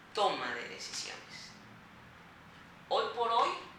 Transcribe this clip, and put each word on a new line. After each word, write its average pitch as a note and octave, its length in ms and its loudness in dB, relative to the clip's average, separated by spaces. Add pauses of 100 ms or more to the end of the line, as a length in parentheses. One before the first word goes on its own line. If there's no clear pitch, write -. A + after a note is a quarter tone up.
(140)
toma C3+ 420 4
de A#2 140 -4
decisiones. - 520 -6 (1700)
Hoy G#3+ 160 4 (100)
por A#3 160 4
hoy, A#3 180 8 (300)